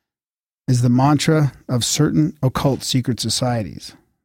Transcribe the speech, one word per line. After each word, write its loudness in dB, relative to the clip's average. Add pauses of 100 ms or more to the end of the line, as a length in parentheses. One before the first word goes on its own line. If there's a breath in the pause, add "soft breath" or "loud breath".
(680)
is 2
the 4
mantra 2 (160)
of -2
certain 0
occult 0
secret -2
societies. -4 (320)